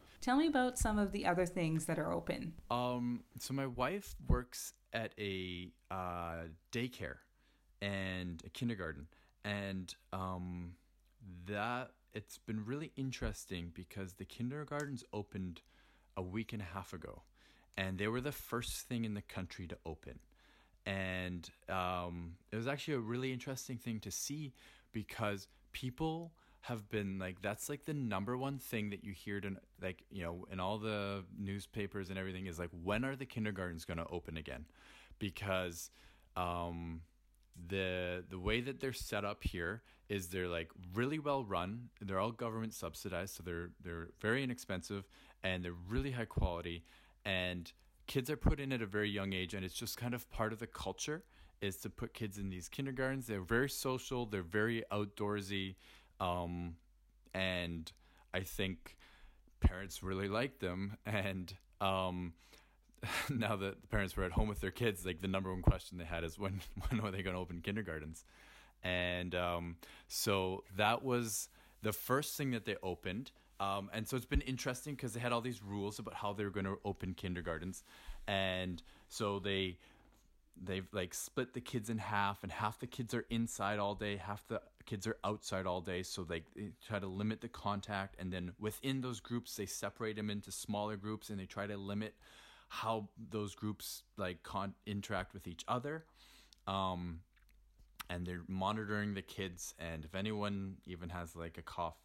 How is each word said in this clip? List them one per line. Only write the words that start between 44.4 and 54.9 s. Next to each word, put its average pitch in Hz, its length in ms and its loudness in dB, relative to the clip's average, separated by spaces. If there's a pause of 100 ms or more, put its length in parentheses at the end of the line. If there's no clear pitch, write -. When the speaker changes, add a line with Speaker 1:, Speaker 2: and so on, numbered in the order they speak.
Speaker 2:
inexpensive 101 640 -2 (340)
and 92 220 2
they're 87 80 -2
really 113 400 0
high 120 140 -2
quality. 85 580 0 (400)
And 90 480 2 (360)
kids 127 200 2
are 151 80 2
put 143 240 6
in 135 120 0
at 120 100 2
a 110 40 0
very 104 240 4
young 98 220 2
age, 92 220 0
and 95 100 -2
it's 92 100 -4
just - 220 -4
kind 120 180 0
of 120 160 -6
part 107 220 2
of 110 60 -6
the 110 80 -6
culture 147 580 -4 (360)
is 98 180 0
to 107 120 -6
put - 220 -6
kids 104 260 -4
in 98 120 0
these 90 180 -6
kindergartens. 135 580 0
They're 107 140 0
very 117 300 6
social. 127 560 0
They're 101 160 0
very 107 500 4